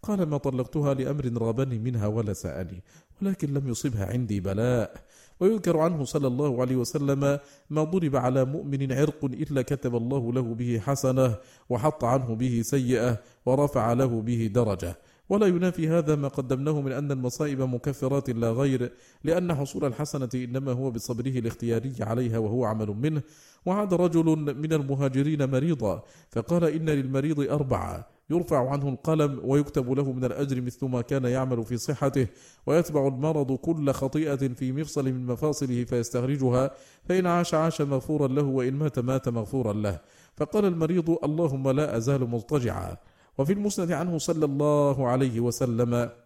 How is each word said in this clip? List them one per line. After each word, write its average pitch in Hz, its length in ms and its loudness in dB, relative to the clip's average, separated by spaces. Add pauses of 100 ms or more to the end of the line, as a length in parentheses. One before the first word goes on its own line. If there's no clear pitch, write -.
قال: 202 200 0
"ما 151 140 0
طلقتها 135 560 -2
لأمر 131 480 -2
رابني 117 380 0
منها 113 280 -2
ولا 107 260 -2
سأني، 87 500 -8 (380)
ولكن 180 320 -2
لم 139 140 -2
يصبها 113 380 -2
عندي 104 340 -2
بلاء." 107 560 0 (440)
ويذكر 180 380 2
عنه 160 260 2
صلى 139 240 -2
الله 127 340 0
عليه 127 140 0
وسلم: 139 640 0 (300)
"ما 151 140 0
ضرب 165 320 0
على 127 300 2
مؤمن 139 460 -4
عرق 143 340 0
إلا 139 360 -2
كتب 127 340 -2
الله 120 380 -2
له 120 220 -2
به 117 240 -2
حسنة، 131 560 2 (340)
وحط 131 340 0
عنه 120 320 2
به 120 280 0
سيئة، 123 560 2 (260)
ورفع 131 480 2
له 120 280 2
به 113 320 0
درجة." 95 440 0 (320)
ولا 202 180 4
ينافي 175 400 2
هذا 156 280 4
ما 143 120 -2
قدمناه 139 540 -2
من 135 100 -2
أن 139 200 -2
المصائب 135 500 -2
مكفرات 131 680 -2
لا 113 220 0
غير، 123 400 0 (320)
لأن 170 320 2
حصول 139 300 -4
الحسنة 131 500 -2
إنما 127 360 -4
هو 127 200 -2
بصبره 123 480 -4
الاختياري 117 600 -2
عليها، 113 380 0
وهو 113 280 0
عمل 107 220 -2
منه. 135 340 -2 (440)
وعاد 185 280 0
رجل 160 640 2
من 156 180 -2
المهاجرين 139 760 0
مريضا، 131 540 0 (260)
فقال: 170 340 0
"إن 160 260 0
للمريض 139 500 0
أربعة: 123 680 -2 (220)
يرفع 151 400 2
عنه 139 200 -2
القلم 147 540 0
ويكتب 135 480 2
له 135 200 0
من 127 140 -4
الأجر 131 360 -2
مثل 123 240 -6
ما 127 160 -2
كان 135 240 -2
يعمل 123 400 0
في 117 120 -4
صحته، 139 500 0 (380)
ويتبع 151 420 2
المرض 139 440 0
كل 143 400 0
خطيئة 139 600 0
في 127 180 -4
مفصل 147 340 -4
من 127 200 -2
مفاصله 123 580 -2
فيستخرجها، 127 880 0 (380)
فإن 185 180 4
عاش 175 260 2
عاش 160 280 2
مغفورا 139 460 0
له، 139 160 2
وإن 131 300 0
مات 143 260 -2
مات 127 300 0
مغفورا 113 440 -2
له." 101 260 -2 (360)
فقال 202 300 0
المريض: 165 580 0
"اللهم 139 460 0
لا 135 280 2
أزال 127 320 0
مضطجعا." 104 680 -2 (400)
وفي 143 160 2
المسند 202 380 0
عنه 165 260 -2
صلى 156 280 0
الله 143 640 2
عليه 127 320 2
وسلم 120 680 0 (160)